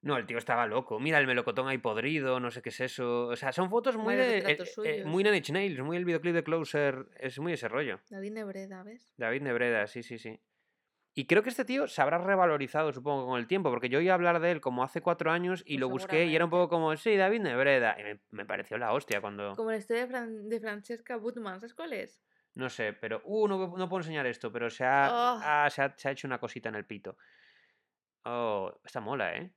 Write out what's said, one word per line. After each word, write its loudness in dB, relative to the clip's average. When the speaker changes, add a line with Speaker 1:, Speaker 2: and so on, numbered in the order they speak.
Speaker 1:
No, 0
el -4
tío -4
estaba 2
loco. -2
Mira 4
el 8
melocotón 2
ahí 0
podrido, 0
no -4
sé -10
qué -8
es -12
eso. -2
O -2
sea, -2
son 0
fotos 0
muy 0
Speaker 2:
Varios 4
Speaker 1:
de, 2
Speaker 2:
retratos 0
Speaker 1:
eh, -12
eh, -4
Speaker 2:
suyos. -6
Speaker 1:
muy 2
Nine 6
Inch -2
Nails, -2
muy -4
el -2
videoclip 0
de 2
Closer. 0
Es -8
muy -2
ese -6
rollo. -2
Speaker 2:
David -10
Nebreda, -12
¿ves? -20
Speaker 1:
David -2
Nebreda, 0
sí, -10
sí, -12
sí. -14
Y -2
creo 8
que -2
este -2
tío -2
se -10
habrá 4
revalorizado, 2
supongo, -4
con 0
el -4
tiempo, 2
porque 0
yo 2
oí 4
hablar 4
de 2
él -2
como 0
hace -4
cuatro 2
años 0
y -6
Speaker 2:
Pues -2
Speaker 1:
lo 0
busqué 2
y 2
era 6
un 0
Speaker 2:
seguramente. -
Speaker 1:
poco 6
como, 2
"Sí, 2
David 4
Nebreda", 4
y -12
me, -8
me -10
pareció -6
la 0
hostia 0
cuando -6
Speaker 2:
Como -4
la -2
historia -4
de -10
Fran-, -8
de -4
Francesca -10
Butman, -8
¿sabes -18
cuál -10
es? -10
Speaker 1:
No -4
sé, -2
pero, -6
uh, 0
no, -2
no -4
puedo -2
enseñar -4
esto, -6
pero -2
se -6
ha, 6
Speaker 2:
Oh. 2
Speaker 1:
ah, 4
se -2
ha, 0
se -4
ha 0
hecho -8
una -4
cosita -6
en -8
el -6
pito. -12
Oh, -2
esta -8
mola, -2
¿eh? -8